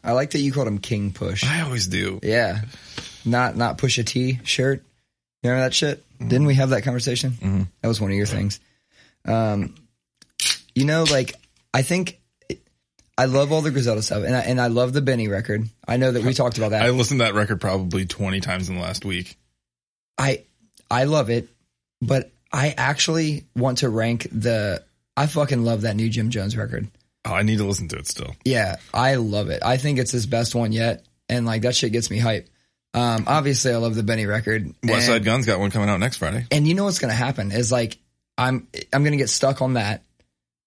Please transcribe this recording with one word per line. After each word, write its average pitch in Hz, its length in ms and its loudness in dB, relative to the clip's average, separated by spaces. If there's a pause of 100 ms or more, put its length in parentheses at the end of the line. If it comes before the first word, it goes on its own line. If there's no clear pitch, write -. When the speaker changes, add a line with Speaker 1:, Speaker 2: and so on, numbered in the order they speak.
Speaker 1:
I - 100 -2
like 139 180 2
that 156 80 0
you 143 120 0
called 131 160 0
him 104 120 -2
King 101 320 -2
Push. 95 320 -4
Speaker 2:
I 156 180 0
always 123 260 -2
do. 95 360 -2
Speaker 1:
Yeah. 107 380 0 (640)
Not, 120 320 2
not 117 200 0
Pusha 123 280 0
T 127 380 -2
shirt. 131 400 0 (600)
You 123 80 2
remember 131 180 2
that 127 40 -2
shit? - 300 -2 (160)
Speaker 2:
Mm-hmm. 120 100 -6
Speaker 1:
Didn't 135 180 4
we 139 80 6
have 131 140 4
that 120 140 2
conversation? 123 480 -2
Speaker 2:
Mm-hmm. 98 300 0 (200)
Speaker 1:
That 113 60 -2
was 110 140 0
one 98 100 0
of 98 60 0
your 104 100 2
things. 101 320 -2 (680)
Um, 110 500 0 (1000)
you 135 100 4
know, 160 180 2
like, 147 300 2 (400)
I 131 80 2
think 180 380 -2 (1000)
I 131 80 4
love 139 260 2
all 156 100 4
the 151 100 0
Griselda 117 320 0
stuff, 107 200 -2
and 123 120 2
I, 127 60 2
and 127 200 0
I 123 60 2
love 123 260 2
the 143 80 2
Benny 123 260 0
record. 104 400 -2 (200)
I 123 100 0
know 127 140 2
that 120 120 0
we 127 100 2
talked 120 240 0
about 110 140 0
that. 107 120 2
Speaker 2:
I 123 80 4
listened 127 280 2
to 117 60 4
that 104 80 0
record 104 260 0
probably 95 460 -2
twenty 95 340 -4
times 90 300 -4
in 90 60 -6
the 90 60 -6
last 90 220 -6
week. 90 340 -6 (800)
Speaker 1:
I, 131 260 0 (460)
I 123 160 2
love 143 240 2
it, 117 200 -2 (520)
but 127 300 0 (200)
I 143 260 0
actually 147 680 0 (100)
want 127 240 0
to 131 100 2
rank 113 420 0
the, 107 520 0 (320)
I 139 120 2
fucking 139 360 0
love 113 180 0
that 107 140 -2
new 110 140 2
Jim 113 200 0
Jones 107 260 -2
record. 110 320 -6 (380)
Speaker 2:
Oh, 113 80 -4
I 92 100 2
need 110 140 2
to 104 80 0
listen 98 240 -2
to 71 80 -8
it 71 100 -10
still. - 280 -8 (100)
Speaker 1:
Yeah, 110 320 0 (160)
I 131 220 2
love 104 340 -2
it. - 140 -4
I 123 140 2
think 139 220 0
it's 120 120 -2
his 117 140 0
best 117 300 -2
one 117 160 0
yet, 113 340 -2 (220)
and, 120 180 0
like, 110 180 0
that 123 120 2
shit 117 160 0
gets 113 180 0
me 101 100 -2
hype. 113 280 0 (460)
Um, 117 340 0
obviously, 135 460 2
I 117 40 2
love 113 180 0
the 110 80 0
Benny 110 220 0
record. 107 400 0 (180)
Speaker 2:
West 117 100 2
Speaker 1:
And 117 100 2
Speaker 2:
Side 117 220 2
Gun's 117 200 2
got 101 140 2
one 101 120 0
coming 104 180 2
out 98 100 2
next 123 180 -2
Friday. 131 340 -2
Speaker 1:
And 147 160 4
you 165 60 4
know 196 120 0
what's 190 140 -2
gonna 117 140 -2
happen 117 380 -2
is, 113 200 0
like, 120 260 0 (400)
I'm, 127 300 -2 (260)
I'm 143 100 4
gonna 147 140 2
get 127 120 0
stuck 135 340 0
on 127 100 0
that. 107 300 -2 (640)